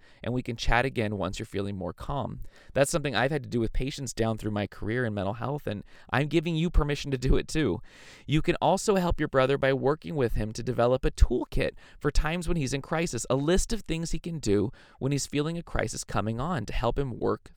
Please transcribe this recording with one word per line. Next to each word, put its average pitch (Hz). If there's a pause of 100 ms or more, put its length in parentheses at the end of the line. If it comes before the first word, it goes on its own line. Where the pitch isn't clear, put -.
(200)
and 120
we 127
can 117
chat 117
again 107
once 95
you're 110
feeling 101
more 90
calm." 131 (320)
That's 139
something 143
I've 120
had 143
to 107
do 117
with 110
patients 131
down 113
through 107
my 104
career 113
in 107
mental 101
health, 120
and 104 (260)
I'm 139
giving 160
you 165
permission 147
to 131
do 135
it -
too. 135 (460)
You 151
can 175
also 190
help 175
your 151
brother 135
by 135
working 143
with 120
him 107
to 120
develop 120
a 156
toolkit - (260)
for 147
times 165
when 175
he's 135
in 139
crisis, 160
a 131
list 160
of 208
things 165
he 165
can 165
do 101 (260)
when 135
he's 139
feeling 147
a 170
crisis 110
coming 110
on 143
to -
help 120
him 135
work -